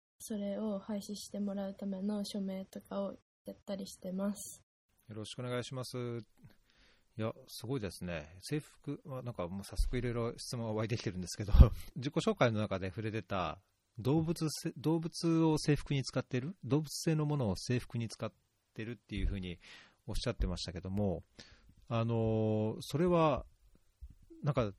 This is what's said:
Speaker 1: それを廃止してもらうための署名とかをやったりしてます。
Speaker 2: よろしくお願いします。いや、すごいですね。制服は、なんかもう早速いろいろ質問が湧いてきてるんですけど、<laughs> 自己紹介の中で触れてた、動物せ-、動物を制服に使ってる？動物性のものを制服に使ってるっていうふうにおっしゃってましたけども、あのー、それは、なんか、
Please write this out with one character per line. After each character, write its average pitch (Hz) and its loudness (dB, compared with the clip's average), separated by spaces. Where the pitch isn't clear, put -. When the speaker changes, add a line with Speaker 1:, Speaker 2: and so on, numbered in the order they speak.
Speaker 1:
そ - -6
れ 202 -2
を 208 0
廃 202 -4
止 202 -8
し - -12
て 202 -4
も 202 0
ら 196 -2
う 196 -8
た - -8
め 190 -4
の 208 0
署 202 -4
名 190 -4
と - -12
か 196 -4
を 196 -4
や 196 -10
っ - -20
た 202 -6
り 196 -6
し - -14
て 185 -8
ま 196 0
す。 - -14
Speaker 2:
よ 107 -12
ろ 107 -8
し - -12
く - -10
お - -6
願 123 -2
い 120 -2
し - -10
ま 127 -6
す。 - -8
い 110 -2
や、 110 -2
す - -10
ご 131 0
い 123 -2
で 98 -2
す - -10
ね。 85 -6
制 147 -2
服 - -10
は、 147 -8
な 120 -6
ん - -10
か 90 -2
も 196 -6
う 196 -8
早 - -14
速 - 2
い 120 0
ろ 123 0
い 113 -2
ろ 117 -2
質 - -8
問 117 -2
が 110 -2
湧 110 2
い 107 0
て 113 0
き - -4
て 110 -2
る 92 -4
ん - -2
で 90 -4
す - -8
け 110 -4
ど、 101 -4
<laughs> - 10
自 131 -4
己 - -4
紹 208 2
介 127 4
の 107 0
中 101 0
で 92 -4
触 101 -8
れ 110 -2
て 107 -2
た、 90 -2
動 139 2
物 160 0
せ-、 - -6
動 156 2
物 165 2
を 156 6
制 143 4
服 - -2
に 139 2
使 - -4
っ 127 0
て 127 -2
る？ 151 -6
動 135 4
物 151 -4
性 - 0
の 151 2
も 147 0
の 120 2
を 87 0
制 123 0
服 - -6
に 113 -2
使 - -10
っ 107 -6
て 113 -10
る 113 -6
っ 110 -12
て - -10
い 98 0
う - 4
ふ - 2
う 101 -4
に 90 -6
お 117 -6
っ - -2
し - -4
ゃ 120 0
っ 107 0
て - 0
ま 90 -2
し - -6
た 82 -6
け 82 -8
ど 90 -6
も、 95 0
あ 113 0
の 110 2
ー、 - -8
そ - -4
れ 170 4
は、 160 4
な 147 2
ん - 0
か、 107 2